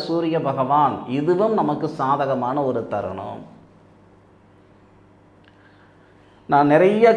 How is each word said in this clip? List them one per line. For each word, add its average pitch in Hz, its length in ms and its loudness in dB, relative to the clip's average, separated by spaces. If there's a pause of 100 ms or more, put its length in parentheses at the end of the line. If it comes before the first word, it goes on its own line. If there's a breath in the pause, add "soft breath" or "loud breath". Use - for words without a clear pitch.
சூரிய 165 320 -2 (100)
பகவான். 135 480 0 (220)
இதுவும் 180 420 0
நமக்கு 151 280 -2 (120)
சாதகமான 135 720 -2
ஒரு 120 120 -4 (120)
தருணம். 101 480 -8 (3000 soft breath)
நான் 143 200 4
நிறைய 208 420 6